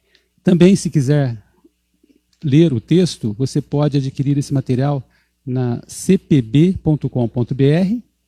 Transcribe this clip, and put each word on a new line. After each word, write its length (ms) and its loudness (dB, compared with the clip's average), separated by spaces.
Também, 320 6
se 140 -4
quiser 540 -2
ler 300 4
o 80 -2
texto, 540 -2
você 260 -4
pode 380 -2
adquirir 400 -2
esse 160 -6
material 520 -2
na 420 -4
C 300 -2
P 240 0
B 420 0
ponto 280 -2
com 180 -4
ponto 260 -4
B 120 0
R, 360 0